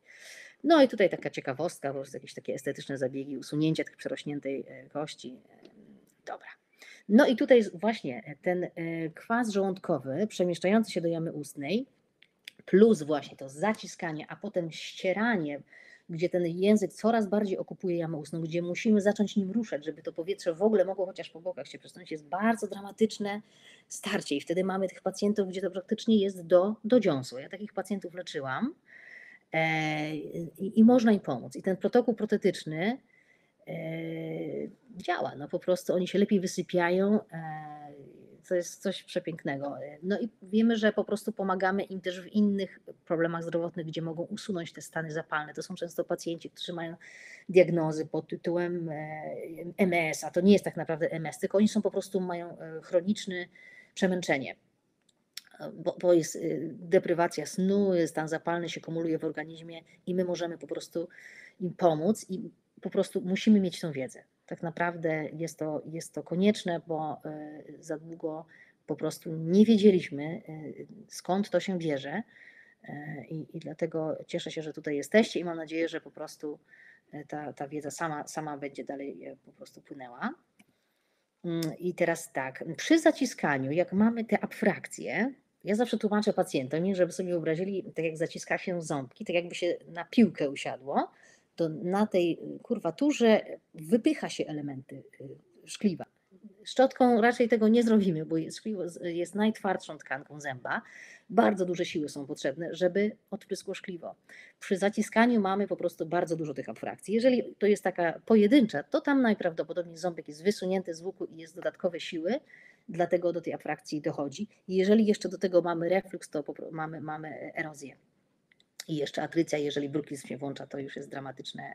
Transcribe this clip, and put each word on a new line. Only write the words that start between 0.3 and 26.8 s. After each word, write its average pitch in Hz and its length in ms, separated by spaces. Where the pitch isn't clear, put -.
No 302 180
i 254 60
tutaj 202 220
taka 147 200
ciekawostka, 147 580
po 135 60
prostu 135 220
jakieś - 180
takie - 200
estetyczne 139 440
zabiegi, 135 400
usunięcia 151 460
tych - 120
przerośniętej, 139 720
e, 131 200
kości. 160 520
E, - 180
dobra. - 220
No 233 180
i 262 100
tutaj 254 260
z-, 196 140
właśnie 151 640
ten, 180 220
e, - 60
kwas 226 400
żołądkowy 185 760
przemieszczający 185 640
się 190 80
do 165 80
jamy 165 240
ustnej, 151 540
plus 202 380
właśnie 143 340
to 135 120
zaciskanie, 165 800
a 165 80
potem 180 340
ścieranie, 185 920
gdzie 170 200
ten 175 180
język 190 460
coraz 220 340
bardziej 202 320
okupuje 175 380
jamę 160 220
ustną, 156 220
gdzie 165 220
musimy 202 380
zacząć 202 360
nim 190 140
ruszać, 214 340
żeby 156 180
to 160 100
powietrze 175 420
w 160 80
ogóle 214 220
mogło 190 220
chociaż 185 240
po 165 100
bokach 170 280
się - 100
przesunąć, 165 320
jest 156 140
bardzo 208 420
dramatyczne 202 720
starcie - 480
i 143 40
wtedy 175 240
mamy 190 240
tych - 120
pacjentów, 202 480
gdzie 185 120
to 185 100
praktycznie 214 480
jest 190 280
do, 180 280